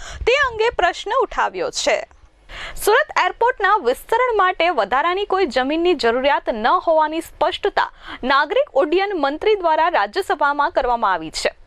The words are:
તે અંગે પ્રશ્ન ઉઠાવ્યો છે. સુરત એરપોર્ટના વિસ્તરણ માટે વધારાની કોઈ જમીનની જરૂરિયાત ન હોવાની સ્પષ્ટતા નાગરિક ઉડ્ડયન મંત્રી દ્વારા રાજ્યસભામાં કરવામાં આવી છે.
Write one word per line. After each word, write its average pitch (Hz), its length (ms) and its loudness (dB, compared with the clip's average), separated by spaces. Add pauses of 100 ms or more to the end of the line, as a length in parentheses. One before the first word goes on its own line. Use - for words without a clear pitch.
(260)
તે 466 80 4
અંગે 480 360 0
પ્રશ્ન 370 420 -2 (100)
ઉઠાવ્યો 196 480 -2
છે. - 380 -2 (800)
સુરત 427 400 2
એરપોર્ટના 415 520 0
વિસ્તરણ 466 600 0
માટે 370 320 2
વધારાની 302 560 0
કોઈ 381 200 0
જમીનની 302 480 0
જરૂરિયાત 269 560 0
ન 226 180 -2
હોવાની 320 540 2
સ્પષ્ટતા - 720 -2 (320)
નાગરિક 294 500 2
ઉડ્ડયન 359 420 2
મંત્રી 311 400 0
દ્વારા 330 340 2
રાજ્યસભામાં 294 800 0
કરવામાં 233 420 0
આવી 160 160 -6
છે. - 260 -4 (120)